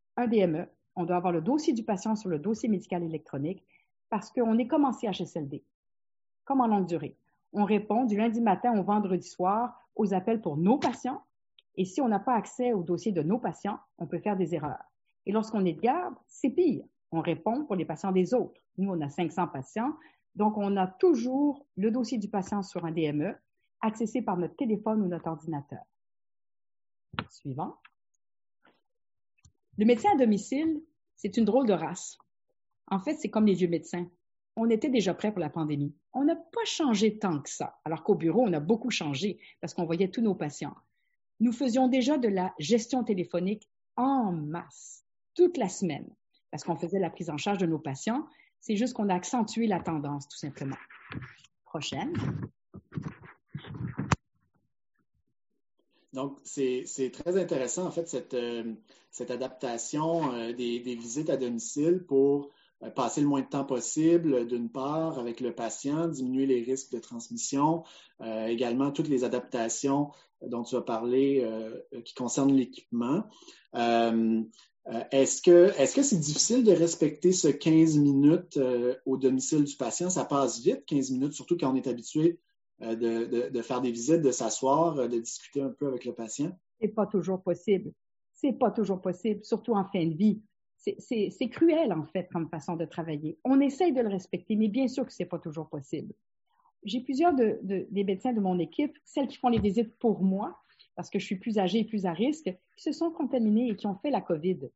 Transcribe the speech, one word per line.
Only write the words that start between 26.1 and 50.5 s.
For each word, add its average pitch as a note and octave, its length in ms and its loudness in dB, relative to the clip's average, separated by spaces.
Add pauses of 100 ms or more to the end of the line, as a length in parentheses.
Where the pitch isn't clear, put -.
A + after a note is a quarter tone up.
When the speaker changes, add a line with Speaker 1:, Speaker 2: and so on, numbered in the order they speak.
Speaker 1:
Suivant. C#3+ 480 -10 (2000)
Le G#3+ 80 2
médecin B3 300 6
à - 20 6
domicile, C4+ 640 2 (360)
c'est G3+ 200 -8
une A#3 80 4
drôle A#3 220 4
de G#3 80 4
race. D#3+ 420 -6 (720)
En G3 120 -2
fait, D4 160 -4
c'est D4 140 -6
comme A3 180 2
les G3+ 60 6
vieux F3 160 2
médecins. E3+ 380 -4 (500)
On A3+ 140 0
était A3+ 180 2
déjà G3+ 240 2
prêt G#3+ 180 -2
pour G#3 100 -4
la D3+ 100 -4
pandémie. D3 440 -2 (200)
On C#4 100 0
n'a E4 120 2
pas - 280 -6
changé A3 540 2
tant F3 220 0
que - 100 -12
ça, - 340 -10
alors D#3+ 180 -6
qu'au G#3 120 2
bureau, E3 320 2
on F#3+ 80 0
a D3 60 0
beaucoup A3 300 0
changé D#3+ 480 -4 (220)
parce - 140 -10
qu'on F#3 100 -2
voyait E3+ 240 0
tous A#3 140 -4
nos G#3 120 2
patients. D3 400 -8 (640)
Nous A#3 120 4
faisions B3+ 360 2
déjà C4 280 4
de B3 120 2
la F#3 300 0
gestion A3 460 0
téléphonique F#3+ 640 -2 (280)
en B3 360 0
masse, - 720 -8 (300)
toute F4 240 4
la A3 100 2
semaine, E3 400 -4 (420)
parce D#3 140 -10
qu'on E3 120 -2
faisait F3 220 -4
la F3 120 0
prise D#3+ 180 -10
en D3+ 80 -6
charge G3+ 220 -2
de F#3 80 2
nos D#3+ 120 0
patients. G#3+ 480 -6 (340)
C'est G#3+ 160 -2
juste B3+ 180 -2
qu'on G#3 160 -2
a F3+ 40 2
accentué A3 520 -2
la F#3+ 140 0
tendance, C#3+ 480 -4
tout - 100 -18
simplement. C3+ 380 -8 (880)